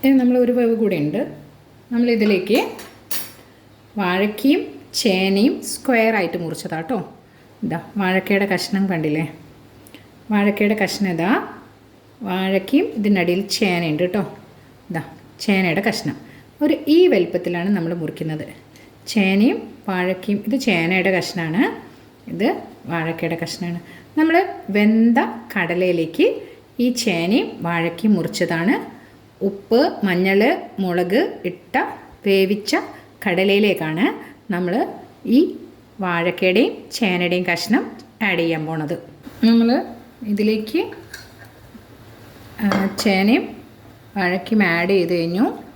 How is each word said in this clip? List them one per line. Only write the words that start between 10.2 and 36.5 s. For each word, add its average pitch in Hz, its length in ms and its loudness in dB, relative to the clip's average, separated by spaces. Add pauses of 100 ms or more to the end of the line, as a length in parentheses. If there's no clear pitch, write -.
വാഴക്കയുടെ 208 500 2
കഷ്ണം 190 340 -2
ഇതാ, 170 160 0 (960)
വാഴയ്ക്കയും 190 600 0 (120)
ഇതിനടിയിൽ 190 420 2 (140)
ചേനയുണ്ട് 175 480 0
കേട്ടോ. 180 200 -2 (680)
ഇതാ 165 120 -6 (420)
ചേനയുടെ 190 440 2
കഷ്ണം - 280 -4 (480)
ഒരു 302 120 2 (200)
ഈ - 20 8 (160)
വലിപ്പത്തിലാണ് 175 640 0
നമ്മൾ 165 140 -2 (100)
മുറിക്കുന്നത്. 156 440 -6 (680)
ചേനയും 208 460 4 (300)
വാഴയ്ക്കയും, 185 580 -2
ഇത് 226 80 0 (120)
ചേനയുടെ 180 500 2
കഷ്ണമാണ്, 170 440 -2 (720)
ഇത് 190 140 -2 (460)
വാഴക്കയുടെ 165 500 -4
കഷ്ണമാണ്. 175 380 -8 (380)
നമ്മൾ 320 180 4 (400)
വെന്ത 226 420 6 (360)
കടലയിലേക്ക് 175 720 2 (580)
ഈ - 20 2 (160)
ചേനയും 190 460 0 (180)
വാഴയ്ക്കയും 170 520 0
മുറിച്ചതാണ്. 170 580 0 (720)
ഉപ്പ്, 233 320 0 (260)
മഞ്ഞൾ, 190 340 2 (440)
മുളക് 180 360 0 (300)
ഇട്ട - 240 -14 (500)
വേവിച്ച 196 500 2 (480)
കടലയിലേക്കാണ് 190 840 2 (480)
നമ്മൾ 180 200 -2 (600)
ഈ 277 40 8 (640)
വാഴക്കയുടെയും 180 680 2 (240)